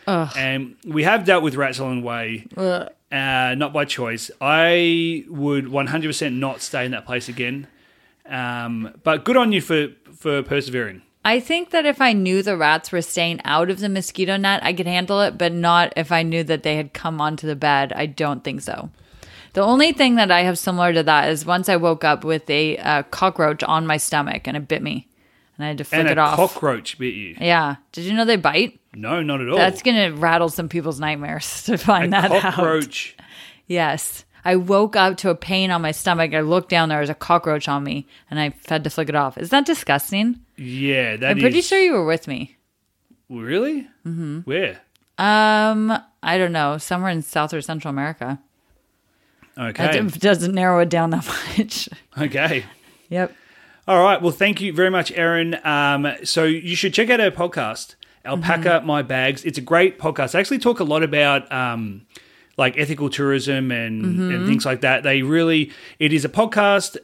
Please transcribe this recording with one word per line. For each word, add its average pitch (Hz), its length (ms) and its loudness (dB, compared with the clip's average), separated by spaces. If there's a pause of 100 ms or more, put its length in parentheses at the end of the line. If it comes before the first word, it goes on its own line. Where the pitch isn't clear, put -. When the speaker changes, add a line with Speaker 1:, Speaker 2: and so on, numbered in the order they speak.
Speaker 1:
Ugh. 170 280 0
Speaker 2:
And 135 400 -4 (100)
we 156 180 -2
have 175 200 2
dealt 180 200 4
with 147 120 0
rats 131 220 -2
along 127 240 -4
the 120 60 -6
way. 113 400 -8 (100)
Speaker 1:
Ugh. 180 320 -2 (220)
Speaker 2:
Uh, 131 440 0
not 143 180 -4
by 147 120 0
choice. 117 460 -6 (100)
I 165 880 2
would 143 400 -2
one 135 160 -2
hundred 156 220 -2
percent 143 280 -4
not 131 260 -6
stay 131 220 -6
in 127 100 -6
that 110 120 -10
place 123 240 -6
again. 123 380 -6 (600)
Um, 120 680 -6 (100)
but 156 220 0
good 247 120 4
on 233 140 4
you 185 100 2
for, 151 280 0 (260)
for 143 280 -2
persevering. 123 580 -6 (240)
Speaker 1:
I 233 140 2
think 330 300 -4
that 320 160 0
if 285 160 0
I 254 120 4
knew 190 300 2
the 196 140 -2
rats 156 340 2
were 175 100 -2
staying 170 440 -2
out 160 240 0
of 190 100 -4
the 208 80 -4
mosquito 190 480 -4
net, 196 280 0
I 170 100 0
could 175 140 -4
handle 180 340 0
it, - 160 0
but 170 160 0
not 170 420 2
if 160 160 -2
I 165 120 2
knew 165 200 -2
that 156 200 -4
they 151 120 0
had 151 180 -6
come 160 280 -6
onto 156 260 -4
the 151 80 -4
bed. 139 380 2
I 147 140 -4
don't 143 360 -4
think 135 180 -8
so. - 280 -10 (640)
The 190 80 2
only 262 320 4
thing 254 220 4
that 208 160 4
I 175 100 6
have 180 160 2
similar 175 360 2
to 165 100 4
that 147 260 4
is 156 160 -2
once 180 240 0
I 190 80 4
woke 165 260 2
up 151 220 2
with 156 240 -2
a, 156 280 0
uh, 147 260 0
cockroach 160 600 0
on 160 240 0
my 151 100 0
stomach 147 500 -4
and 135 100 -6
it 143 100 -10
bit 151 140 -2
me. 139 260 -8 (500)
And 151 80 -8
I - 40 -4
had 147 80 -8
to 143 60 -8
flick 156 160 -2
Speaker 2:
And 160 100 2
Speaker 1:
it 143 80 2
Speaker 2:
a 156 40 4
Speaker 1:
off. 151 140 4
Speaker 2:
cockroach 151 600 -2
bit 127 160 -6
you? 95 260 -12
Speaker 1:
Yeah. 165 360 2 (160)
Did 170 140 -10
you 196 80 -2
know 226 120 2
they 226 120 4
bite? 160 420 0 (160)
Speaker 2:
No, 120 280 -4
not 143 160 -2
at 123 100 -4
all. 156 80 0
Speaker 1:
That's 185 240 2
gonna 214 320 2
rattle 165 360 2
some 165 180 -6
people's 151 320 -4
nightmares 151 640 -6
<laughs> - 20 -12
to 214 120 0
find 180 300 2
Speaker 2:
A 196 140 2
Speaker 1:
that 180 100 2
out. 190 100 6
Speaker 2:
cockroach. 160 720 -2 (520)
Speaker 1:
Yes. 160 580 -2 (200)
I 185 120 4
woke 196 400 2
up 190 200 4
to 196 120 -2
a 165 60 2
pain 190 360 -2
on 170 100 0
my 156 100 -2
stomach. 165 420 0
I 156 80 2
looked 170 280 2
down, 165 200 2
there 151 100 0
was 143 100 -2
a 151 60 -4
cockroach 165 540 0
on 143 160 -2
me, 143 200 -6 (240)
and 151 120 -6
I 147 120 -4 (140)
had 156 160 -2
to 151 60 -4
flick 156 180 -4
it 147 80 -2
off. 139 220 -2
Is 170 140 -8
that 277 140 4
disgusting? 220 760 0 (160)
Speaker 2:
Yeah, 131 580 -2
that 127 160 0
Speaker 1:
I'm 202 80 2
pretty 254 200 4
Speaker 2:
is. 349 80 0
Speaker 1:
sure 381 120 2
you 370 140 4
were 185 120 2
with 165 220 0
me. - 300 -10 (720)
Speaker 2:
Really? 190 580 -4 (180)
Speaker 1:
Mm-hmm. 165 360 -6
Speaker 2:
Where? 143 400 -4 (360)
Speaker 1:
Um, 214 800 2 (240)
I - 160 0
don't 180 140 2
know. 151 260 0
Somewhere 185 320 -4
in 165 120 -2
South 151 320 -2
or 156 80 -4
Central 156 280 -8
America. 139 480 -6 (1200)
Speaker 2:
Okay. 120 260 -6 (180)
Speaker 1:
That 202 100 -2
d-, - 80 -10
doesn't 185 340 2
narrow 185 260 4
it 170 100 4
down 165 220 0
that 165 140 -2
<laughs> - 320 -8
much. - 300 -2 (300)
Speaker 2:
Okay. 143 480 -2 (440)
Speaker 1:
Yep. 180 240 -2 (540)
Speaker 2:
All 180 160 6
right. 190 180 4
Well, 170 100 2
thank 196 300 0
you 190 120 -4
very 180 160 4
much, 180 240 -2
Erin. 165 520 0
Um, 143 420 2 (180)
so 165 180 0
you 165 320 0
should 185 180 0
check 233 160 2
out 240 120 4
her 196 100 4
podcast, 147 640 -6 (300)
Alpaca 165 440 0 (100)
Speaker 1:
Mm-hmm. 156 80 -8
Speaker 2:
My 147 160 0
Bags. 131 420 -2
It's 147 120 -4
a 139 40 -8
great 170 380 4
podcast. 143 360 -2
I 180 40 2
actually 247 200 0
talk 240 200 2
a 190 60 0
lot 156 180 0
about, 143 480 2
um, 117 540 -4 (520)
like, 127 200 2
ethical 147 320 -2
tourism 135 640 0
and, 113 320 -4
Speaker 1:
Mm-hmm. 180 280 0
Speaker 2:
and 180 160 -2
things 220 180 2
like 131 160 -2
that. 131 220 2
They 139 180 2
really, 160 500 2 (280)
it 156 140 2
is 147 100 2
a 147 60 -2
podcast, 202 760 2